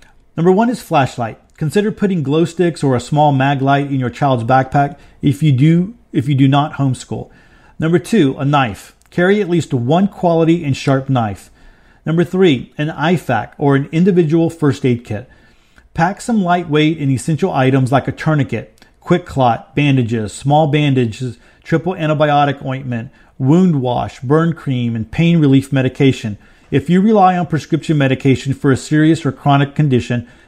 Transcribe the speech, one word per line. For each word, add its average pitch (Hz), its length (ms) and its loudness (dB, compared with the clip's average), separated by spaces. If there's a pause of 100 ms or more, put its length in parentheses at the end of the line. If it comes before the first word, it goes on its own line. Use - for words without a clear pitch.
(340)
Number 175 160 2
one 226 200 2
is 226 100 -6
flashlight. 131 580 -2 (200)
Consider 202 340 -2
putting 190 300 -2
glow 151 240 0
sticks 170 360 -4
or 135 140 2
a 120 40 -4
small 147 320 0
mag 135 280 0
light 139 320 0
in 135 80 -2
your 123 80 -4
child's 123 360 -2
backpack 131 540 0 (220)
if 147 220 0
you 156 100 4
do, 170 420 2 (160)
if 131 160 -2
you 147 80 0
do 135 140 4
not 143 260 0
homeschool. 123 560 -6 (480)
Number 165 200 2
two, 170 400 0
a 131 80 -4
knife. 135 500 -2 (140)
Carry 196 320 2
at 170 80 -6
least 165 240 0
one 156 340 2
quality 165 560 0
and 135 100 -2
sharp 135 360 -2
knife. 113 400 -4 (560)
Number 165 180 0
three, 170 540 0
an 151 100 -4
ifac, 139 720 -2
or 139 180 2
an 139 160 -4
individual 165 560 2
first 143 380 -2
aid 120 180 -2
kit. 107 240 -12 (640)
Pack 180 300 -2
some 220 200 -2
lightweight 160 560 0
and 139 120 -2
essential 160 420 -2
items 131 400 0
like 135 160 0
a - 40 -4
tourniquet, 139 720 -4 (180)
quick 175 260 0
clot, 123 500 -2
bandages, 120 560 0
small 147 340 0
bandages, 131 720 -2 (260)
triple 165 300 -2
antibiotic 147 720 0
ointment, 131 460 -8 (280)
wound 151 440 2
wash, 123 380 -4
burn 156 340 0
cream, 123 420 -4
and 110 160 -8
pain 170 260 2
relief 135 340 2
medication. 131 640 0 (340)
If 139 160 -2
you 180 140 4
rely 196 340 4
on 175 100 -2
prescription 156 520 -2
medication 131 560 0
for 139 180 0
a 120 60 2
serious 156 480 0
or 135 40 -2
chronic 139 440 0
condition, 127 520 -2 (220)